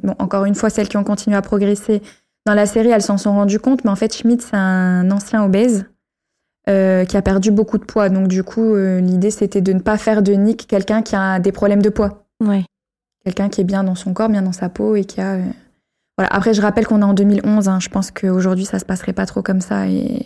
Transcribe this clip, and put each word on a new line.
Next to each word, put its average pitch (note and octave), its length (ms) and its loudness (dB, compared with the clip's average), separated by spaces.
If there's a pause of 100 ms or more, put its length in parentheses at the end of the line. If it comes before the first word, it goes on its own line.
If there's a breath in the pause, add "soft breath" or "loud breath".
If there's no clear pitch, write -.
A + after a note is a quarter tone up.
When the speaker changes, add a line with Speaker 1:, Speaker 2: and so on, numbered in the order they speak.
Speaker 1:
bon, F#3+ 160 -2
encore G3 240 -2
une G3+ 120 0
fois, A3 140 -2
celles G#3 200 -2
qui G#3+ 80 -4
ont G3+ 80 -2
continué G#3 320 -2
à G3 40 0
progresser G3+ 600 0 (440 loud breath)
dans G#3 100 2
la G#3 100 2
série, A3 240 2
elles A3 120 4
s'en G3+ 160 0
sont G3+ 140 0
rendues G3+ 280 2
compte, C4 260 0
mais G#3 60 2
en G3 40 0
fait, A3 180 -2
Schmidt, A#3 300 0
c'est - 140 -6
un F#3 540 2
ancien G3+ 340 0
obèse, G3 400 2 (840)
euh, F#3+ 380 2
qui F3+ 100 -2
a G3 60 2
perdu F#3+ 300 2
beaucoup G#3+ 260 2
de - 80 -10
poids. G#3 240 0
Donc, F#3+ 180 0
du F#3 160 0
coup, A3 320 0
euh, F#3+ 240 0
l'idée, F#3 320 2
c'était G3+ 300 -2
de F#3+ 100 0
ne F#3 80 2
pas G#3 180 0
faire G#3+ 240 0
de G3 120 4
Nick G#3 340 0
quelqu'un G#3+ 360 0
qui A3 120 -6
a F#3+ 240 0
des F#3 140 0
problèmes G3+ 280 2
de G#3 80 4
poids. G#3 360 -4 (180)
Speaker 2:
Ouais. G3 220 0 (580)
Speaker 1:
Quelqu'un F#3+ 240 -2
qui G3 140 -2
est F3+ 40 2
bien F#3+ 200 -2
dans F#3 100 -2
son F3+ 180 -6
corps, A3 140 -2
bien G#3 140 2
dans F#3 100 -2
sa F3+ 160 -4
peau G#3+ 300 -2
et G3 80 0
qui F#3+ 160 -10
a, F#3+ 140 -4
euh, F#3 60 -4 (760)
voilà. F#3+ 140 -2
Après, G3+ 220 2
je G#3 80 0
rappelle G#3 240 0
qu'on G#3+ 160 2
est G3+ 40 4
en G3+ 80 2
deux G3 100 2
mille G#3 200 4
onze, G#3 240 2
hein. F#3+ 120 0
Je - 100 -6
pense F#3+ 220 -4
qu'aujourd'hui, F#3 540 0
ça G3 120 -6
se F#3 80 -8
passerait F#3 280 -6
pas F#3+ 120 -4
trop F#3+ 160 -6
comme F#3+ 200 -2
ça F#3+ 260 -4
et - 380 -2